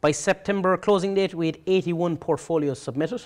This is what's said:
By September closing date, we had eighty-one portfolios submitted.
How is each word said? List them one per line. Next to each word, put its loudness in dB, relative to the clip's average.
By 4
September 0
closing 2
date, 0
we 0
had -2
eighty-one 0
portfolios -2
submitted. -4